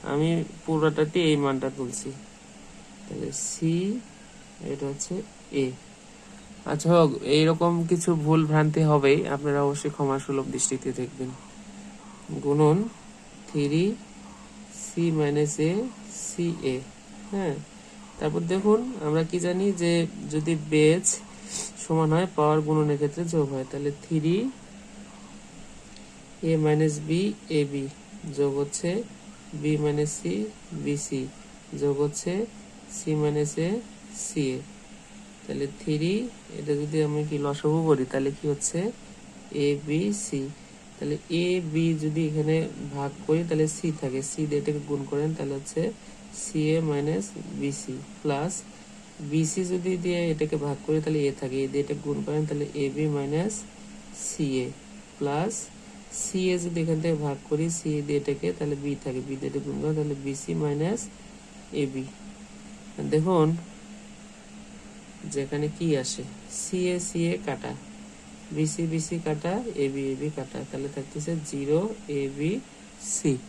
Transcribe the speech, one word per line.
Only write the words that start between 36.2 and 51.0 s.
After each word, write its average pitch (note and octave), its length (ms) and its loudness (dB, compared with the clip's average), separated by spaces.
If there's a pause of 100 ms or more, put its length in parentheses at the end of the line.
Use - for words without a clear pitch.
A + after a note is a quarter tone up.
এটা D3 220 -2
যদি D3+ 260 0
আমি D3 220 0
কি D3+ 80 -2 (100)
লসাগু D3+ 420 2
করি, C3 240 6
তাহলে C3+ 240 2
কি - 160 -10
হচ্ছে? C#3+ 260 -2 (880)
এ - 20 6 (180)
বি D3+ 140 2 (240)
সি। C#3 180 -2 (540)
তাহলে C#3+ 200 -2 (280)
এ - 20 2 (260)
বি E3 140 4 (160)
যদি D#3 260 0
এখানে D3+ 280 2 (380)
ভাগ C#3 160 -2 (160)
করি, D#3+ 220 4
তাহলে D#3 180 4 (100)
সি E3 120 -2 (120)
থাকে, C3 200 -2 (100)
সি - 100 -6 (100)
দিয়ে D3 120 2
এটাকে D3 180 0 (100)
গুণ C#3+ 100 0 (100)
করেন, D3 260 0
তাহলে C#3 220 -4
হচ্ছে D#3+ 240 -4 (600)
সি - 180 -2 (140)
এ - 20 4 (140)
মাইনাস D#3 340 0 (360)
বি C#3+ 100 0 (100)
সি, C3 140 -8 (280)
প্লাস D3 300 0 (800)
বি D#3+ 200 4
সি F#3+ 100 -2 (120)
যদি F#3 200 0 (120)
দিয়ে F3 160 0 (120)
এটাকে D#3 240 0 (100)
ভাগ C#3 100 -2 (100)
করি, D#3 180 2